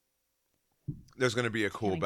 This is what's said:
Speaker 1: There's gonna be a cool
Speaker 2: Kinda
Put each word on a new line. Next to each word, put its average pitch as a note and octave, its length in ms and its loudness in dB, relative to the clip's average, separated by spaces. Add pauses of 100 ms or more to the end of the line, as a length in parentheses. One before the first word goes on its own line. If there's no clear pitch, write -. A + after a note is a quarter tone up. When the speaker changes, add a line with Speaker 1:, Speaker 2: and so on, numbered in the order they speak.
(1160)
Speaker 1:
There's B2 160 2
gonna A#2+ 160 0
be G#2+ 160 0
a G2 40 2
cool G2+ 220 -2
Speaker 2:
Kinda F2 140 0